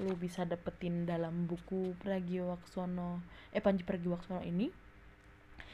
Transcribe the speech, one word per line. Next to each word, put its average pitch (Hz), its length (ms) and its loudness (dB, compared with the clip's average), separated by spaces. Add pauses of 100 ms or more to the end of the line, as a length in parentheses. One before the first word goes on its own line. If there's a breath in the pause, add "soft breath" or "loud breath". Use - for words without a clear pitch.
lu 190 160 2
bisa 180 240 0
dapetin 175 640 0
dalam 170 400 2
buku 185 560 0
Pragiwaksono, 180 1200 0 (320 loud breath)
eh, 202 80 2
Panji 190 240 6
Pragiwaksono 175 560 0
ini. 180 320 2 (1000 loud breath)